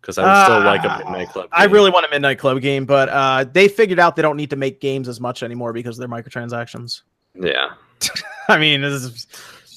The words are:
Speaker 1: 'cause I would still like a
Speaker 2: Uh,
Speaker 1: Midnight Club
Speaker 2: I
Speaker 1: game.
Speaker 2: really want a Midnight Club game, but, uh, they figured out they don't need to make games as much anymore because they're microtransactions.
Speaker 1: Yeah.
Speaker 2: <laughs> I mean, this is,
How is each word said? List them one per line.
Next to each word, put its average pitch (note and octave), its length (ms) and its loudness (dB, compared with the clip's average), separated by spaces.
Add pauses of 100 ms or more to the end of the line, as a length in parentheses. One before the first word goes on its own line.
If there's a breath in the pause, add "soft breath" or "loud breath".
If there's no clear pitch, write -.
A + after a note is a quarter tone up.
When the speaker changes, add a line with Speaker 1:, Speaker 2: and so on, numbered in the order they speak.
Speaker 1:
'cause - 160 -10
I - 80 0
would G3 200 6
still G#3 180 4
like - 180 2
a - 120 -2
Speaker 2:
Uh, - 40 -8
Speaker 1:
Midnight F#2 300 -10
Club F#2 240 -12
Speaker 2:
I F3+ 140 4
Speaker 1:
game. G3 80 2
Speaker 2:
really G3+ 180 6
want E3+ 140 4
a D3+ 40 -4
Midnight C#3+ 300 0
Club C3+ 200 0
game, C3+ 260 -2
but, C3+ 220 2
uh, C3+ 440 0
they F#3+ 160 6
figured G3 320 0
out E3+ 160 4
they D#3+ 60 0
don't D3+ 140 0
need D3 140 -6
to C#3+ 60 -6
make C3+ 240 -4
games C3+ 280 -4
as A#2+ 120 -12
much B2 240 -8
anymore A#2 280 -8
because A#2 240 -8
they're B2 120 -12
microtransactions. A#2+ 960 -10 (340)
Speaker 1:
Yeah. C#2 380 -4 (280)
Speaker 2:
<laughs> - 460 -10
I F#3 100 4
mean, D3+ 220 2
this C#3+ 120 -4
is, B2+ 340 -10 (500 loud breath)